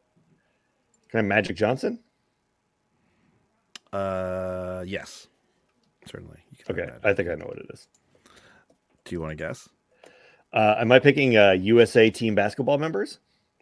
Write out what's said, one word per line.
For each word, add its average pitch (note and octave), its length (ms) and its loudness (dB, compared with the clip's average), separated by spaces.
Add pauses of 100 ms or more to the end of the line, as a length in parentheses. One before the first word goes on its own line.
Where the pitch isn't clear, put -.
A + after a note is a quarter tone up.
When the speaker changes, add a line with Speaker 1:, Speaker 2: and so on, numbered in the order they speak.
(1080)
Speaker 1:
can - 60 -20
I - 40 0
have A2 60 0
Magic G2 320 -2
Johnson? B2 440 -4 (1900)
Speaker 2:
Uh, F#2 920 -6
yes. F2+ 440 -14 (800)
Certainly. D#2 320 -20 (120)
You - 140 -20
can - 100 -8
have F2 100 -8
Speaker 1:
Okay, C#2+ 80 -14
Speaker 2:
Magic. A#1+ 140 -8
Speaker 1:
I G2+ 80 2
think F#2+ 140 -6
I E2+ 80 -6
know E2 100 -14
what - 120 -14
it - 140 -18
is. - 140 -20 (1200)
Speaker 2:
Do - 100 -12
you F2 60 -6
wanna D#2 160 -8
guess? - 320 -12 (840)
Speaker 1:
Uh, G#2+ 260 2
am A#2 120 0
I B2+ 80 8
picking, C3+ 380 4
uh, G2+ 160 8
U G2 280 4
S A2+ 140 4
A A2+ 160 6
team A2 240 -4
basketball A#2 440 -2
members? - 420 -6 (420)